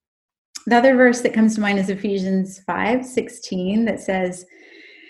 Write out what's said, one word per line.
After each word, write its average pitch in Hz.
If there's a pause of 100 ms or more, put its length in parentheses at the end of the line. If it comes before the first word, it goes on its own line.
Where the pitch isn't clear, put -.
(680)
The 240
other 254
verse 247
that -
comes 220
to 214
mind 202
is 196
Ephesians 190
five 202
sixteen 202
that 196
says, 185 (640)